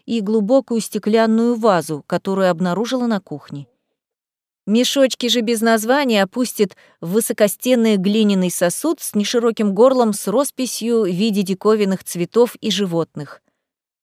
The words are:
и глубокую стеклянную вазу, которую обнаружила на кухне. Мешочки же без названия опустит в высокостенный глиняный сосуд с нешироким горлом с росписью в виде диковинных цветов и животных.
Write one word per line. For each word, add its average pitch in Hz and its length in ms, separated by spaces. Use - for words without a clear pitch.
и 233 140
глубокую 220 600
стеклянную 226 720
вазу, 170 540
которую 190 420
обнаружила 190 560
на 220 140
кухне. 143 480
Мешочки 247 600
же 226 120
без 226 200
названия 226 640
опустит 220 520
в 165 120
высокостенный 226 840
глиняный 202 540
сосуд 185 500
с - 140
нешироким 214 580
горлом 233 400
с - 140
росписью 233 760
в 202 40
виде 196 360
диковинных 196 600
цветов 220 540
и - 160
животных. 170 680